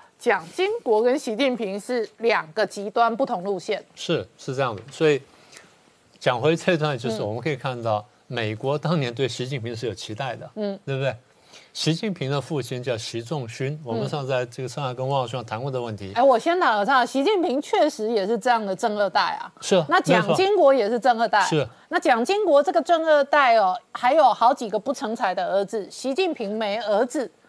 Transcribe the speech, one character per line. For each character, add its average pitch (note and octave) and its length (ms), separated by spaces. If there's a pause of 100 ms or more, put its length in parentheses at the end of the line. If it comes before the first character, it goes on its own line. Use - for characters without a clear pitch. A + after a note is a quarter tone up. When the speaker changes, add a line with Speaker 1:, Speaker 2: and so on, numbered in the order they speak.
(180)
Speaker 1:
蒋 G3+ 260 (120)
经 F#4 120 (120)
国 G#3+ 240
跟 B3 160
习 A3+ 160
近 B3+ 200
平 G3+ 240
是 A#3 380
两 F#3 360
个 G#3+ 120
极 G3 240
端 A#3 260
不 A#3 80
同 A3+ 200
路 G3 160
线。 F#3+ 240 (100)
Speaker 2:
是， C#3 420
是 C3+ 200
这 C3+ 80
样 A#2 120
的。 F#2 60 (100)
所 D#3+ 160
以 C#3 140 (960)
讲 B2 220
回 D#3 140
这 F3 200
段， D3 220
就 A#2 140
是 - 100
我 G#2 100
们 A#2 80
可 A#2+ 100
以 C#3+ 60
看 B2+ 260
到， A2 180
Speaker 1:
嗯。 G#2 60 (300)
Speaker 2:
美 A2 200
国 C3 220
当 D#3 220
年 A#2+ 140
对 C3+ 140
习 B2 200
近 C3 140
平 A#2+ 120
是 A#2 120
有 G#2+ 80
期 G#2+ 220
待 B2 200
的， - 200
Speaker 1:
嗯。 G3+ 280
Speaker 2:
对 C3+ 140
不 C3+ 60
对？ B2+ 120 (560)
习 - 220
近 G#3+ 180
平 C#3 200
的 C#3+ 100
父 D3+ 180
亲 B2+ 220
叫 B2 160
习 A2+ 240
仲 B2+ 260
勋， C3+ 360
我 A#2 100
们 B2+ 160
上 C#3+ 140
次 B2+ 40
在 B2+ 200
这 B2+ 160
个 B2 40
上 C#3+ 160
海 B2+ 80
跟 C3 160
汪 C#3 140
老 A#2+ 60
兄 A#2 180
谈 A2 160
过 C#3 80
的 B2+ 100
问 A#2 160
题。 G2 120
Speaker 1:
嗯。 F#2+ 80
哎， A#3+ 80
我 C4+ 140
先 E4+ 220
打 C4+ 160
个 G#3 80
岔， B3 220
习 C4+ 180
近 G4 200
平 D4 180
确 F4 260
实 A3 240
也 G3+ 140
是 A3+ 100
这 A3+ 140
样 A3 160
的 F#3+ 100
正 G#3 220
二 G3+ 100
代 F3 320
啊。 - 120 (100)
Speaker 2:
是， F3+ 260
Speaker 1:
那 F4 140
蒋 G#3+ 320
经 F#4+ 240
国 C#4 160
也 A3 160
是 A#3+ 100
正 A#3 220
二 A3+ 60
代。 G#3 140
Speaker 2:
没 F3+ 40
错。 D#3+ 140
是。 A#2+ 100 (200)
Speaker 1:
那 E4+ 100
蒋 B3 260
经 G#4 180
国 D4 200
这 F#4 80
个 E4+ 100
正 E4 240
二 D4+ 200
代 C#4 320
哦， F#3 220 (120)
还 B3+ 240
有 C4 180
好 - 180
几 B3+ 160
个 G#3 120
不 C4 120
成 A#3+ 240
才 F#3+ 200
的 F#3 100
儿 F#3+ 180
子， G3+ 280
习 C4+ 220
近 F4+ 200
平 G#3+ 240
没 G#3+ 220
儿 G#3+ 260
子。 C4 260 (180)